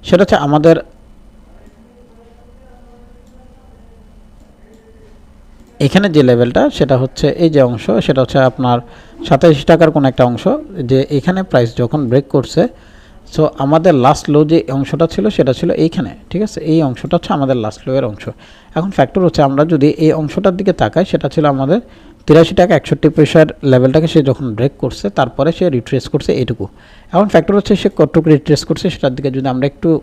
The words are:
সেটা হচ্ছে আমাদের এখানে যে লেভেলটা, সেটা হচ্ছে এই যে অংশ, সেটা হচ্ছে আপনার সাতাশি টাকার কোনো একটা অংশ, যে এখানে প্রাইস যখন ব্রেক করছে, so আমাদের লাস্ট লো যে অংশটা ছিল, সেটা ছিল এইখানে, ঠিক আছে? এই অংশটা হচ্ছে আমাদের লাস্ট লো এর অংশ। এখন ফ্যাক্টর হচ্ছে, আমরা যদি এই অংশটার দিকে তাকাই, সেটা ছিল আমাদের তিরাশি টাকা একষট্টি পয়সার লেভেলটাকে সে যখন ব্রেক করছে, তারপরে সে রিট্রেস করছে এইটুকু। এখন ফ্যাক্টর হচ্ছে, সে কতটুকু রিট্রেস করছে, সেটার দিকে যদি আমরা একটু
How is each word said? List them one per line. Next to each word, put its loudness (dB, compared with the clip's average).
সেটা 4
হচ্ছে 2
আমাদের 4
এখানে 2
যে 4
লেভেলটা, 2
সেটা 0
হচ্ছে -2
এই 0
যে 2
অংশ, -2
সেটা 0
হচ্ছে -2
আপনার 0
সাতাশি 4
টাকার 4
কোনো 0
একটা 0
অংশ, -2
যে 0
এখানে -2
প্রাইস -2
যখন -2
ব্রেক 0
করছে, -2
so 0
আমাদের 2
লাস্ট 0
লো 4
যে 0
অংশটা -2
ছিল, -2
সেটা 0
ছিল -2
এইখানে, -2
ঠিক -4
আছে? -8
এই 0
অংশটা -4
হচ্ছে -4
আমাদের -2
লাস্ট -8
লো -4
এর -2
অংশ। -10
এখন -4
ফ্যাক্টর -2
হচ্ছে, 2
আমরা 2
যদি 2
এই 0
অংশটার -2
দিকে -2
তাকাই, -2
সেটা -4
ছিল -2
আমাদের 0
তিরাশি 4
টাকা 2
একষট্টি 0
পয়সার 4
লেভেলটাকে 2
সে 2
যখন -2
ব্রেক -2
করছে, -6
তারপরে -2
সে -2
রিট্রেস -4
করছে -4
এইটুকু। -4
এখন 2
ফ্যাক্টর 2
হচ্ছে, 0
সে -2
কতটুকু 2
রিট্রেস 2
করছে, -4
সেটার -4
দিকে -6
যদি -4
আমরা -2
একটু -2